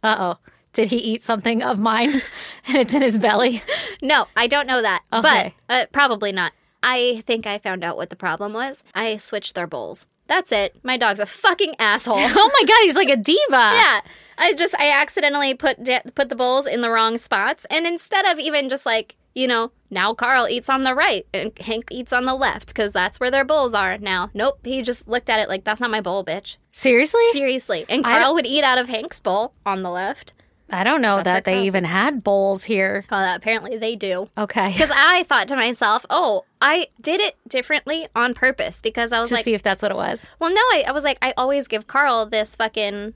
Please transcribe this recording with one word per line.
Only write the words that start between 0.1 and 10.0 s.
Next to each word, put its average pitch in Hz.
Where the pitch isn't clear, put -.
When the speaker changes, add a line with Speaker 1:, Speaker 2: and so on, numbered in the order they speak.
Speaker 1:
Did 226
he 240
eat 226
something 226
of 202
mine 233
<laughs> -
and 254
it's 247
in 277
his 233
belly? 247
Speaker 2:
No, 285
I 240
don't 277
know 254
that. 196
Speaker 1:
Okay. 233
Speaker 2:
But, 247
uh, 254
probably 226
not. 185
I 247
think 226
I 208
found 185
out 170
what 165
the 196
problem 185
was. 269
I 214
switched -
their 175
bowls. 117